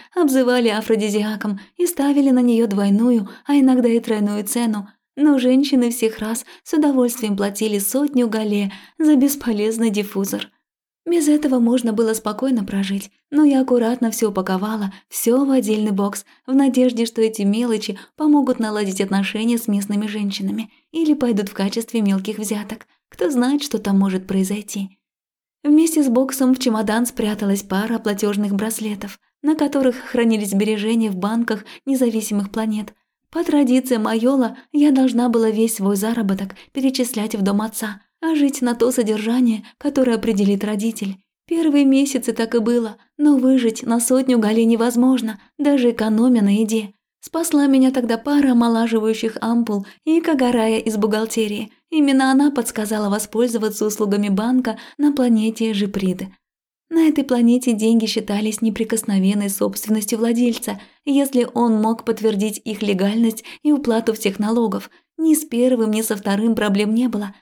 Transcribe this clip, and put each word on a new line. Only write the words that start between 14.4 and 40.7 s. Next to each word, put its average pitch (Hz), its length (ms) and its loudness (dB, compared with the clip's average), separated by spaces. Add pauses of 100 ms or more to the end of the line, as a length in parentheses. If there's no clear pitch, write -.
все 254 380 0
в 269 60 0
отдельный 214 400 0
бокс, 202 340 -2 (200)
в 262 80 -6
надежде, 254 520 4
что 226 160 -2
эти 220 220 0
мелочи 214 540 -2 (200)
помогут 294 420 2
наладить 208 400 -4
отношения 202 580 -2
с 226 120 -6
местными 202 380 -2
женщинами – 202 640 -6 (220)
или 311 220 0
пойдут 233 340 -2
в - 60 -14
качестве 226 480 -4
мелких 196 380 -2
взяток. 208 480 -8 (200)
Кто - 220 -4
знает, 277 340 0
что - 160 -6
там 202 180 0
может 190 300 0
произойти. 196 720 -4 (640)
Вместе 311 400 4
с 269 60 0
боксом 254 440 2
в 254 60 -2
чемодан 220 460 0
спряталась 208 580 -2
пара 220 360 -4
платежных 208 540 -2
браслетов, 214 640 -6 (240)
на 311 140 0
которых 277 400 0
хранились 226 540 -2
сбережения 214 600 0
в 196 60 -6
банках 214 480 -4 (220)
независимых 220 640 -2
планет. 214 420 -6 (380)
По 339 140 -4
традициям 254 640 2
Айола 240 500 0 (160)
я 294 180 4
должна 247 380 2
была 226 220 2
весь 220 240 0
свой 196 200 0
заработок 202 600 -2 (180)
перечислять 247 640 -2
в 202 60 -2
дом 202 200 0
отца, 220 400 -8 (200)
а 320 140 0
жить 285 260 0
на 240 140 0
то 240 160 2
содержание, 220 720 0 (140)
которое 262 380 0
определит 202 480 0
родитель. 208 540 -6 (280)